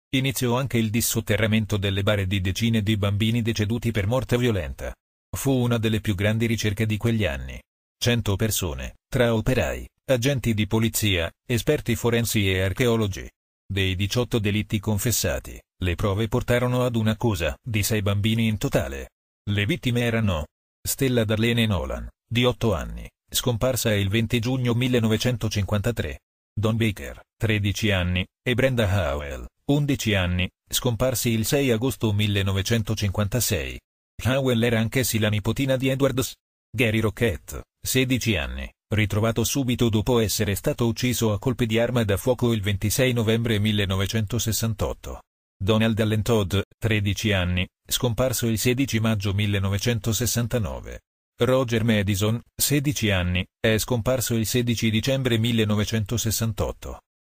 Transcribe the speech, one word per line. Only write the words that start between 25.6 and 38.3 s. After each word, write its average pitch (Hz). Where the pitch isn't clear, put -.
Don 107
Baker, 107
tredici 104
anni, 90
e 123
Brenda 117
Howell, 73
undici 143
anni, 90
scomparsi 123
il 113
sei 139
agosto 113
millenovecentocinquantasei. 101
Howell 127
era 120
anch'essi 113
la 110
nipotina 120
di 131
Edwards. 131
Gary 110
Roquette, 98
sedici 127